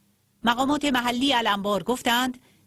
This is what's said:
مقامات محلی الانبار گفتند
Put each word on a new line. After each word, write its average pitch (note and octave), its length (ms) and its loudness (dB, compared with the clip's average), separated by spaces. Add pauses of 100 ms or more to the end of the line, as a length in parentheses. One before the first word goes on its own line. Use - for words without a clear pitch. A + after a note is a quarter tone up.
(440)
مقامات C4+ 420 0
محلی B3 480 0
الانبار G#3 500 0
گفتند B3 540 0 (300)